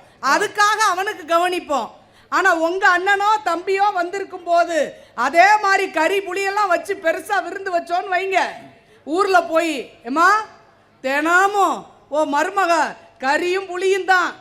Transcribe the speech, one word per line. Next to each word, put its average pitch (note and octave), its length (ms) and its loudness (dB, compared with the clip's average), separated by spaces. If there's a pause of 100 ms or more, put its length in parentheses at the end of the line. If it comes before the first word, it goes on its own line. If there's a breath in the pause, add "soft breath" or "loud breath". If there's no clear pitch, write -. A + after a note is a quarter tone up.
(220 soft breath)
அதுக்காக G4+ 580 0 (100)
அவனுக்கு F#4 360 -4
கவனிப்போம். E4 640 -2 (420 soft breath)
ஆனா F4 240 2
உங்க F4 320 0
அண்ணனோ G4 440 2 (140)
தம்பியோ F#4+ 480 0
வந்திருக்கும் F4+ 500 -6
போது E4+ 340 2 (380 loud breath)
அதே C#4 320 4 (100)
மாதிரி G4 340 0
கறி E4 280 0
புளியெல்லாம் G4 540 -2
வச்சு E4+ 220 -2
பெருசா F4 480 -2
விருந்து F#4+ 280 -10
வச்சோன்னு F4 440 -2
வைங்க, F#4+ 240 0 (680 soft breath)
ஊர்ல F#4 340 2
போய், E4 340 0 (300)
"ஏம்மா, D#4+ 240 2 (760)
தினமும் F4 720 2 (320)
ஓ D4+ 160 0
மருமக E4+ 480 0 (460)
கறியும் F4 480 -2
புளியும் F#4 380 -2
தான், F4+ 240 2 (120)